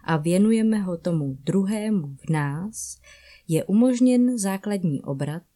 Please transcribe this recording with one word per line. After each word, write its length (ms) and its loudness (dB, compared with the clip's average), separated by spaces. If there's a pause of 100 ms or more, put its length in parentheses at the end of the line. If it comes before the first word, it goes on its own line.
a 140 0
věnujeme 640 2
ho 180 -4
tomu 460 -2
druhému 720 -2
v 140 -10
nás, 720 -4 (460)
je 160 0
umožněn 760 4
základní 640 -2
obrat 420 -6 (120)